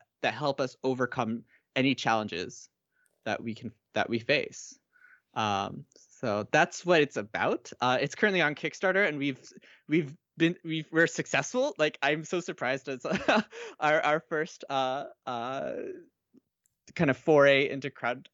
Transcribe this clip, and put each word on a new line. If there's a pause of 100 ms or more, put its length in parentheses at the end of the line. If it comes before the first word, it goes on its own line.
(240)
that
help
us
overcome (320)
any
challenges (560)
that
we
can, (220)
that
we
face. (560)
Um, (340)
so
that's
what
it's
about.
Uh,
it's
currently
on
Kickstarter,
and
we've, (480)
we've (260)
been,
we've,
we're
successful.
Like,
I'm
so
surprised
as
<laughs>
our,
our
first,
uh, (240)
uh, (1200)
kind
of
foray
into
crowd,